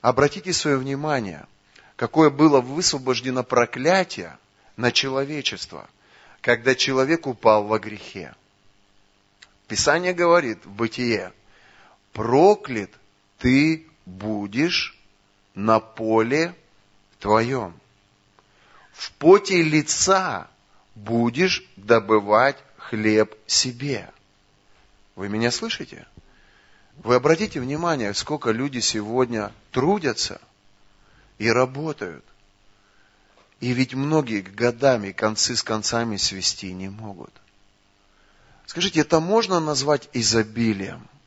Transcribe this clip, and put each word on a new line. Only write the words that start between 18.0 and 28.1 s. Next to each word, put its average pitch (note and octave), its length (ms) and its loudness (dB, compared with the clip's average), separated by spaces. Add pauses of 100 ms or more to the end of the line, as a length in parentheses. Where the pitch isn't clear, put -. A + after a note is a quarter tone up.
В - 200 -16
поте F#3 500 6
лица D#3 840 0 (480)
будешь A#2 680 0 (120)
добывать G#2+ 840 4 (180)
хлеб G#2+ 580 0 (120)
себе». B2 640 -4 (1040)
Вы G2 140 -10
меня A2+ 240 -2
слышите? - 540 -10 (920)
Вы A2+ 160 0
обратите D#3 460 2
внимание, C#3 520 -4